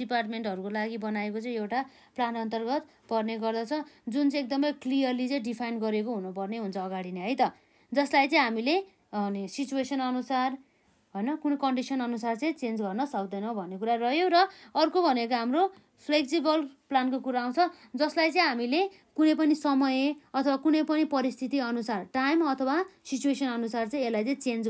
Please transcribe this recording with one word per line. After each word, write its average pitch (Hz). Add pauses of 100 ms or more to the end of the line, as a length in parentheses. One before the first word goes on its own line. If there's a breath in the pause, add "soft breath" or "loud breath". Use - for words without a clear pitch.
डिपार्टमेन्टहरूको 214
लागि 220
बनाएको 214
चाहिँ 240
एउटा 220 (320 loud breath)
प्लान 233 (120)
अन्तर्गत 233
पर्ने 220
गर्दछ, 226 (340 loud breath)
जुन 285
चाहिँ 285
एकदमै 277
क्लियरली 254
चाहिँ 277
डिफाइन 233
गरेको 214
हुनुपर्ने 196
हुन्छ 196
अगाडि 185
नै 180
है 262
त। 240 (440 soft breath)
जसलाई 285
चाहिँ 285
हामीले 233 (400 soft breath)
अनि 202
सिचुएसन 269
अनुसार 254 (640 soft breath)
होइन, 254
कुनै 294
कन्डिसन 262
अनुसार 233
चाहिँ 320
चेन्ज 226
गर्न 208
सक्दैनौँ 202
भन्ने 185
कुरा 220
रह्यो। 294
र 381 (240 loud breath)
अर्को 320
भनेको 254
हाम्रो 247 (400 loud breath)
फ्लेक्सिबल 302
प्लानको 262
कुरा 254 (140)
आउँछ, - (360 loud breath)
जसलाई 311
चाहिँ 349
हामीले 254
कुनै 311
पनि 311
समय 277
अथवा 277
कुनै 311
पनि 311
परिस्थिति 262
अनुसार, 226
टाइम 277
अथवा 269 (320 loud breath)
सिचुएसन 254
अनुसार 226
चाहिँ 262
यसलाई 214
चाहिँ 277
चेन्ज 226